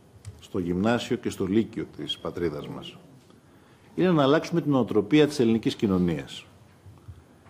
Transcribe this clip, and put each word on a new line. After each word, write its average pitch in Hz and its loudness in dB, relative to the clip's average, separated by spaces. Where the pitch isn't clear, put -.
στο - -10
γυμνάσιο 104 0
και 107 -6
στο 92 -6
λύκειο 95 -2
της 73 -10
πατρίδας 76 -6
μας, 65 -14
είναι 180 2
να 151 4
αλλάξουμε 160 2
την 147 0
νοοτροπία 127 4
της 147 -2
ελληνικής 113 2
κοινωνίας. 90 0